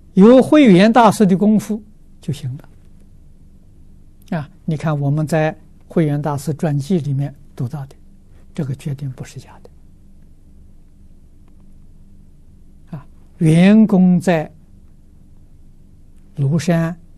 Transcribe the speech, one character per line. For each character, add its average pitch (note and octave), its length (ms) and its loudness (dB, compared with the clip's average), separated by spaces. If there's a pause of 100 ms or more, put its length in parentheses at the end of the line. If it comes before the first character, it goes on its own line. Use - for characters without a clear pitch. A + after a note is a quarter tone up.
(140)
有 A3+ 260 6
慧 C#4+ 320 4
远 G3+ 220 4
大 A#3 180 4
师 G#3 140 0
的 F#3 100 2
功 G#3 240 0
夫 G#3+ 220 -8 (400)
就 D#3 100 -10
行 C3 260 -10
了。 - 120 -20 (1700)
啊， D3 100 -10 (160)
你 D#3+ 140 -6
看 D#3 220 -4
我 C#3 100 -2
们 D3+ 160 -2
在 D#3 320 -2 (300)
慧 E3 180 -2
远 D3 160 -4
大 C#3+ 160 -6
师 D3+ 160 -8
传 C#3+ 240 -4
记 E3 220 -4
里 C#3+ 120 -6
面 C#3 220 -6 (220)
读 B2 120 -8
到 C#3 200 -12
的， - 80 -20 (580)
这 E3 100 -8
个 C3 120 -8
决 C#3+ 180 -10
定 C3+ 200 -12
不 B2 100 -16
是 - 160 -18
假 - 200 -20 (3250)
的。 D#3 80 -16
啊， - 100 -20 (320)
员 F#3 480 4
工 F#3 320 2
在 E3 320 -4 (1900)
庐 D3 220 -2
山 E3 360 -4 (220)